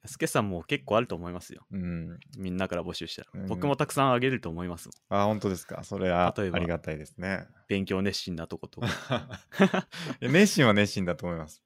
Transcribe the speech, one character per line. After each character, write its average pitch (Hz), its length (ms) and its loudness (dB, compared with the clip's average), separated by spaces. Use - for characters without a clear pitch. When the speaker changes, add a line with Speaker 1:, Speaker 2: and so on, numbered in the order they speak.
Speaker 1:
ス - 120 -14
ケ 160 80 -2
さ 151 140 2
ん 104 100 0
も 87 140 -4
結 139 220 -4
構 104 120 4
あ 117 40 6
る 123 40 0
と 98 100 -6
思 85 140 -8
い 87 40 -8
ま 90 80 -8
す - 120 -16
よ。 78 180 -20
Speaker 2:
う 98 60 -6
ん。 85 420 -6
Speaker 1:
み 95 120 -6
ん 90 80 -2
な 95 100 0
か 87 80 -4
ら 85 80 -2
募 87 100 -6
集 82 120 -8
し - 100 -10
た - 60 -14
ら。 - 140 -20
Speaker 2:
う - 80 -8
ん。 95 40 -6
Speaker 1:
僕 92 200 -2
も 139 80 2
た 151 100 0
く - 60 -10
さ 139 140 2
ん 131 80 4
あ 123 60 4
げ 127 100 2
る 127 120 -2
と - 80 -6
思 82 160 -6
い - 20 -6
ま 87 100 -6
す - 120 -16
も 98 80 2
ん。 101 40 4
Speaker 2:
あ、 101 40 4
本 107 140 2
当 101 100 0
で 92 80 0
す - 100 -12
か。 87 160 -10
そ 98 160 -8
れ 92 100 2
は 87 260 4
Speaker 1:
例 101 120 -2
え 90 40 -2
ば、 90 60 -2
Speaker 2:
あ - 20 2
り 87 80 0
が 85 120 -2
た 80 120 -8
い 78 60 -6
で 76 80 -12
す - 140 -20
ね。 92 260 -4
Speaker 1:
勉 98 180 0
強 95 160 0
熱 98 160 0
心 90 180 -6
な 82 120 -8
と 87 100 -10
こ 87 100 -12
と - 140 -10
か。 113 480 -4
Speaker 2:
<laughs> 185 720 0
い 117 40 -4
や、 127 60 2
熱 196 220 8
心 147 120 6
は 110 80 8
熱 104 200 6
心 95 120 0
だ 87 100 0
と - 120 -6
思 87 80 -2
い - 20 -6
ま 78 100 -8
す。 - 180 -20